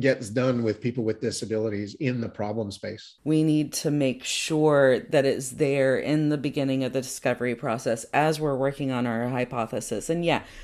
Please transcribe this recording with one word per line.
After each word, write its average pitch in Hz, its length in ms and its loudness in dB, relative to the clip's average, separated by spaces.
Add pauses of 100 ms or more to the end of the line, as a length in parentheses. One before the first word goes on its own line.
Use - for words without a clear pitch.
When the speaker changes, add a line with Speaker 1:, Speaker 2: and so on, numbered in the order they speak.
Speaker 1:
gets 127 280 2
done 123 360 2
with 107 160 0
people 120 240 -2
with 110 160 -2
disabilities 107 760 -4
in 127 260 -2
the 113 80 -4
problem 107 440 -4
space. - 500 -12
Speaker 2:
We 156 220 2
need 151 300 2
to 151 180 -2
make 135 320 0
sure 143 760 4
that 143 260 2
it's 127 260 0
there 135 480 2
in 151 320 2
the 151 60 0
beginning 135 460 0
of 123 100 -2
the 135 80 0
discovery 123 540 -2
process 120 480 -2 (100)
as 151 280 2
we're 143 160 0
working 135 340 0
on 123 160 0
our 120 220 0
hypothesis. 123 840 -2
And 170 140 0
yeah, 151 180 2 (220)